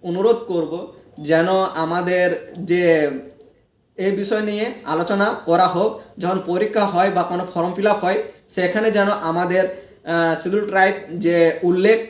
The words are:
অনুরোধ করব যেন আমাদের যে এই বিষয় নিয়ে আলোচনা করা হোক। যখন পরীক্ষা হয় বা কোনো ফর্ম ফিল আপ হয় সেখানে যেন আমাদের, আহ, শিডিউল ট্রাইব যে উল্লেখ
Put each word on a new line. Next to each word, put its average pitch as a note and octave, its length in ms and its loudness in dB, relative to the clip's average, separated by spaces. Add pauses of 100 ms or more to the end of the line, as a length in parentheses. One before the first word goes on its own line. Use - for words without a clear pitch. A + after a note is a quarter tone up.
অনুরোধ F#3+ 340 2
করব E3+ 560 -6 (280)
যেন D#3+ 280 2 (260)
আমাদের F3 840 0
যে E3 520 2 (840)
এই F#3+ 160 -2
বিষয় G3+ 280 -2
নিয়ে G#3+ 320 -4 (120)
আলোচনা G3 500 0 (100)
করা F3 220 4
হোক। F3 340 -2 (180)
যখন F#3 280 -2
পরীক্ষা G3+ 400 0
হয় F3+ 240 2
বা F3+ 120 0
কোনো F3+ 320 -4
ফর্ম F3+ 200 -2
ফিল G3 120 -2
আপ G3+ 180 0
হয় F#3+ 180 0 (260)
সেখানে G#3+ 420 0
যেন G3+ 180 2
আমাদের, F3+ 560 0 (400)
আহ, E3 380 0
শিডিউল G3+ 260 -2
ট্রাইব F#3+ 260 2 (160)
যে E3+ 520 2
উল্লেখ F#3 360 4 (120)